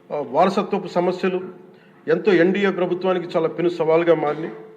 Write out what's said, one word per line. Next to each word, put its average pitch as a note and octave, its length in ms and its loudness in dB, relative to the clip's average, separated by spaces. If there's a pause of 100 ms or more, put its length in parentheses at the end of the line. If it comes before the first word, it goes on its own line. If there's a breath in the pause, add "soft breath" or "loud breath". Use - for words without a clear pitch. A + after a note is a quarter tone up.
(120)
ఆ, D3 200 -6
వారసత్వపు F#3+ 560 0
సమస్యలు F3+ 540 -2 (680 soft breath)
ఎంతో F3 260 2
ఎన్డీఏ E3+ 360 4
ప్రభుత్వానికి F3 580 -2 (100)
చాలా D#3+ 100 2
పెను E3 220 -2
సవాల్గా E3 460 2
మారినాయి. D3+ 360 -4 (260)